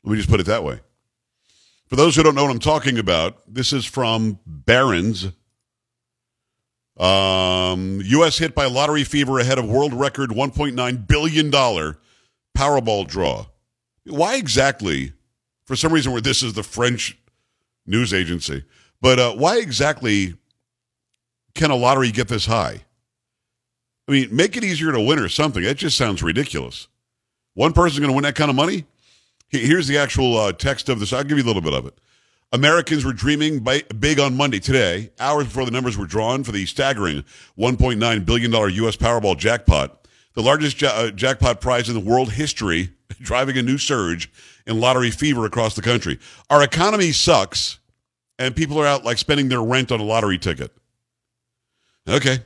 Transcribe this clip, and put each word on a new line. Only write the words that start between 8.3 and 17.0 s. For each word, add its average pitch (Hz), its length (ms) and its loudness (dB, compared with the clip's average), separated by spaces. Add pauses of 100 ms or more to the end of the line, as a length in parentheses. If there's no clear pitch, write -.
hit 160 180 -2
by 143 120 2
lottery 143 360 0
fever 135 360 0
ahead 127 180 2
of 120 100 -2
world 131 260 2
record 135 380 -2
one 131 200 -2
point 143 220 -4
nine 123 320 -4
billion 151 440 0
dollar 101 500 0 (580)
Powerball 123 480 2
draw. 73 420 -4 (580)
Why 175 320 -2
exactly, 107 760 -2 (540)
for 131 100 -8
some 160 160 0
reason 135 220 0
where 117 80 -4
this 127 200 -2
is 113 120 -6
the 98 100 -8
French 120 540 -4 (680)